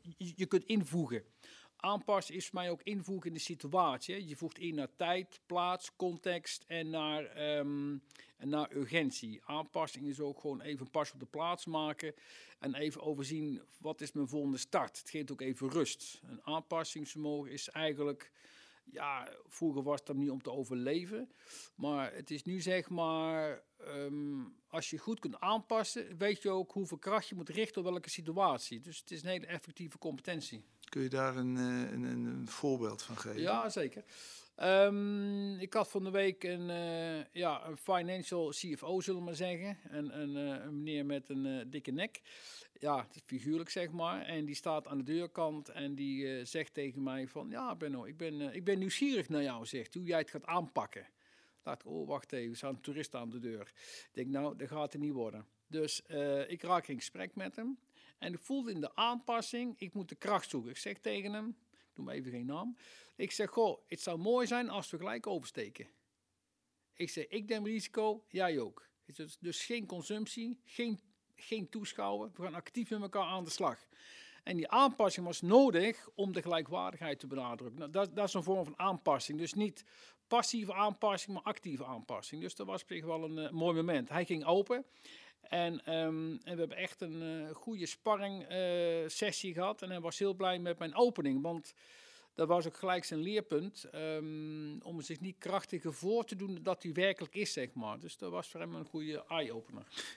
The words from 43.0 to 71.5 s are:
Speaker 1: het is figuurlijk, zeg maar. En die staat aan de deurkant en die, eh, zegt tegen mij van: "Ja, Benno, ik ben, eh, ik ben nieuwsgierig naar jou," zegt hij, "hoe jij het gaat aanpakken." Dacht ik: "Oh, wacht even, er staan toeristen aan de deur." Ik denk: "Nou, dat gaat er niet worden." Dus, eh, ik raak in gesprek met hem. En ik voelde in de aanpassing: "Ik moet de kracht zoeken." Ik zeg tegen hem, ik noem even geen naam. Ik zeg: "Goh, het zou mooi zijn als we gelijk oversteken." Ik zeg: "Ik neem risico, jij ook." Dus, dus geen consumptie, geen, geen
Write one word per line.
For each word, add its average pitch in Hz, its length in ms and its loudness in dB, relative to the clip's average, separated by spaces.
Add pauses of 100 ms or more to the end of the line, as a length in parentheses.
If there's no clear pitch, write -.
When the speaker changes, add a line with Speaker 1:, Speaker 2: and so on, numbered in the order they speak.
Speaker 1:
het - 80 -20
is - 100 -18
figuurlijk, 151 440 -2
zeg 175 220 -2
maar. 175 300 -2
En 156 240 -2
die 147 100 -4
staat 156 320 0
aan 143 100 -4
de 135 60 0
deurkant 156 640 0
en 143 260 -6
die, 135 420 -2
eh, 123 80 -6
zegt 156 280 -4
tegen 139 300 -4
mij 131 240 -2
van: - 220 -10
"Ja, 240 260 -4
Benno, 143 300 -6
ik 151 120 -12
ben, 156 240 -4
eh, 135 140 -4
ik 185 80 -6
ben 196 160 4
nieuwsgierig 196 500 2
naar 151 140 4
jou," 120 220 -2
zegt - 280 -6
hij, 180 80 -4
"hoe 175 100 0
jij 165 80 6
het 156 100 2
gaat 143 160 -8
aanpakken." 139 600 0 (540)
Dacht 143 200 -6
ik: - 60 -18
"Oh, 156 200 -4
wacht 139 260 -4
even, 117 180 -2
er 117 60 -8
staan 135 240 -6
toeristen 143 380 -6
aan 120 100 -6
de 120 100 -8
deur." 113 220 -6 (240)
Ik - 260 -16
denk: 131 160 -4
"Nou, 139 300 0
dat 135 100 -6
gaat 147 260 -2
er 147 60 -4
niet 147 140 0
worden." 107 320 -4 (220)
Dus, 156 380 -2
eh, 143 440 0
ik 170 120 -6
raak 175 260 4
in 139 100 -4
gesprek 185 380 -8
met 190 200 -6
hem. 247 240 -4 (380)
En 180 160 -6
ik 170 60 -6
voelde 262 320 -2
in 165 100 -2
de - 140 -4
aanpassing: 240 800 0
"Ik 190 160 -8
moet 190 160 -4
de - 60 -12
kracht 196 340 2
zoeken." 120 220 -2
Ik - 60 -10
zeg 202 200 -6
tegen 202 360 -2
hem, 214 140 -4 (240)
ik - 260 -20
noem - 120 -6
even 131 220 -6
geen 123 140 -4
naam. 185 300 -4 (400)
Ik 190 160 -2
zeg: - 180 0
"Goh, 220 380 4
het 170 140 -8
zou 170 160 -2
mooi 233 300 4
zijn 240 220 2
als 196 220 -4
we 165 60 -4
gelijk 214 300 -4
oversteken." 131 600 -4 (1080)
Ik 170 160 -4
zeg: 156 180 -4
"Ik 208 200 -4
neem 214 180 0
risico, 214 600 0
jij 180 320 4
ook." 107 280 -4 (260)
Dus, 151 260 -12
dus 170 260 -4
geen 233 200 -2
consumptie, 214 800 -4
geen, 233 360 0 (360)
geen 214 340 -4